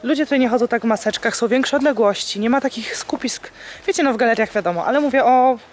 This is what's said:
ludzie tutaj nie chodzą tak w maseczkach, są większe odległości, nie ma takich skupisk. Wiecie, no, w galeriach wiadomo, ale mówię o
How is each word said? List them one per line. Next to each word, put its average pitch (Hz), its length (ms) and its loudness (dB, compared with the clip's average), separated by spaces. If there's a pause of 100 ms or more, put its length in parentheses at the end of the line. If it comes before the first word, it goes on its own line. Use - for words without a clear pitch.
ludzie 285 220 0
tutaj 277 140 0
nie 254 100 2
chodzą 240 180 2
tak 233 140 0
w 226 40 -8
maseczkach, 214 500 -2
są 233 120 0
większe 262 300 0
odległości, 220 600 0
nie 220 100 0
ma 262 120 2
takich - 360 -6
skupisk. - 540 -8 (360)
Wiecie, 370 160 0
no, 269 100 2
w 220 40 -2
galeriach 220 360 0
wiadomo, 175 320 -2
ale 247 140 2
mówię 269 260 2
o 254 320 6 (160)